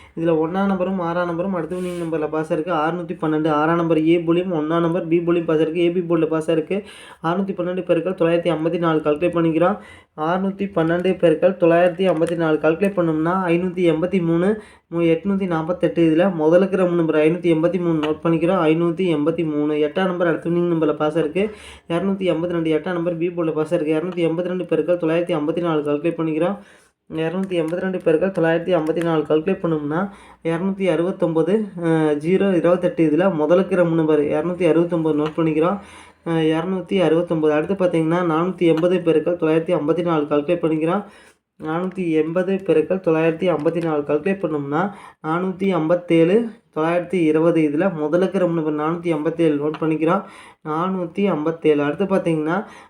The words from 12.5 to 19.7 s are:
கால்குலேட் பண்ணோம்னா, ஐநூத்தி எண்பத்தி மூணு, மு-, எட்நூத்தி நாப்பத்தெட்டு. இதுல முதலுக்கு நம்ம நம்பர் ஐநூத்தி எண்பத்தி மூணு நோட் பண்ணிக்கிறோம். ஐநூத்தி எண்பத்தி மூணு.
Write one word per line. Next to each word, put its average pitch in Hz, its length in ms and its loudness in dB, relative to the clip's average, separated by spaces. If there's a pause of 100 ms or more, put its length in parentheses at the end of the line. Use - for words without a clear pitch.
கால்குலேட் 196 400 0
பண்ணோம்னா, 165 360 0 (140)
ஐநூத்தி 175 380 0
எண்பத்தி 175 360 2
மூணு, 170 280 2 (380)
மு-, 170 180 -2
எட்நூத்தி 190 420 0
நாப்பத்தெட்டு. 170 560 0
இதுல 165 220 4 (100)
முதலுக்கு 180 420 4
நம்ம 180 180 2
நம்பர் 160 220 0
ஐநூத்தி 165 340 2
எண்பத்தி 170 300 2
மூணு 165 180 0
நோட் 156 240 -4
பண்ணிக்கிறோம். 170 400 2
ஐநூத்தி 170 480 2
எண்பத்தி 160 340 0
மூணு. 151 340 -2